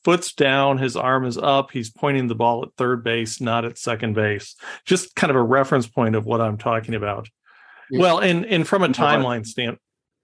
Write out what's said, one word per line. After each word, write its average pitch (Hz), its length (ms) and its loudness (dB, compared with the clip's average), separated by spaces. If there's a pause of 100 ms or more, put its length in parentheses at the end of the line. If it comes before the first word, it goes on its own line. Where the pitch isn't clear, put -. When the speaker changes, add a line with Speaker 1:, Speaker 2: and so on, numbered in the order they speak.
Speaker 1:
foot's 170 300 0
down, 139 440 2
his 131 200 -2
arm 131 260 0
is 120 140 -4
up. 139 340 0
He's 113 180 -6
pointing 135 380 -2
the 117 80 -4
ball 117 300 0
at - 120 -14
third 123 240 0
base, 117 380 -4
not 117 240 -2
at 117 140 -8
second 113 360 -4
base. 104 440 -2 (280)
Just - 300 -2
kind 165 160 2
of 131 60 4
a 123 60 4
reference 131 440 2
point 113 280 0
of 107 100 -2
what 113 160 0
I'm 107 160 -2
talking 113 380 -2
about. 104 340 -6 (640)
Speaker 2:
Yeah. 131 80 0
Speaker 1:
Well, 180 200 4
and, 180 260 2
and 175 200 2
from 196 160 2
a 170 60 2
Speaker 2:
You 131 60 2
know 165 100 0
what 147 160 4
Speaker 1:
timeline 120 260 -2
stand- 117 320 -4 (460)